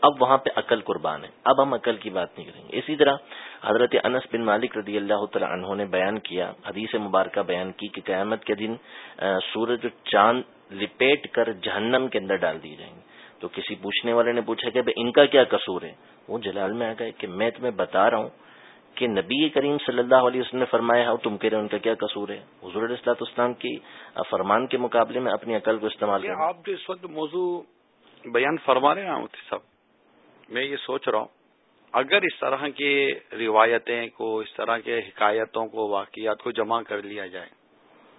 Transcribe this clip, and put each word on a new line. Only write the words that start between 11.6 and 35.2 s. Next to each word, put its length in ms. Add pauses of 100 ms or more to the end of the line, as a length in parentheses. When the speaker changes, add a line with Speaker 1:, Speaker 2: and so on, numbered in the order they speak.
Speaker 1:
کے 120
اندر 160
ڈال 280
دیے 120
جائیں 200
گے۔ 180 (260)
تو 80
کسی 280
پوچھنے 380
والے 180
نے 100
پوچھا 280
کہ 120
بھئی 200
ان 100
کا 140
کیا 180
قصور 380
ہے؟ 120 (340)
وہ 120
جلال 340
میں 140
آ 120
گئے 120
کہ 160
میں 220
تمہیں 220
بتا 400
رہا 60
ہوں 120 (680)
کہ 120
نبی 420
کریم 360
صلی 140
اللہ 160
علیہ 260
وسلم 180
نے 60
فرمایا 380
ہے 40
اور 100
تم 200
کہہ 120
رہے 80
ہو 40
ان 60
کا 100
کیا 160
قصور 360
ہے؟ 80 (260)
حضور 200
علیہ 120
الصلوۃ 180
والسلام 400
کی 240 (520)
فرمان 380
کے 100
مقابلے 420
میں 120
اپنی 240
عقل 220
کو 80
استعمال 400
Speaker 2:
یہ 40
Speaker 1:
کرنا۔ 160
Speaker 2:
آپ 200
جو 80
اس 160
وقت 160
موضوع 560 (640)
بیان 300 (100)
فرما 300
رہے 60
ہیں 80
نا 80
مفتی 320
صاحب، 120 (880)
میں 140
یہ 120 (100)
سوچ 220
رہا 120
ہوں 80 (640)
اگر 300
اس 180
طرح 280
کی 440 (280)
روایتیں 680
کو، 320
اس 180
طرح 200
کے 220
حکایتوں 640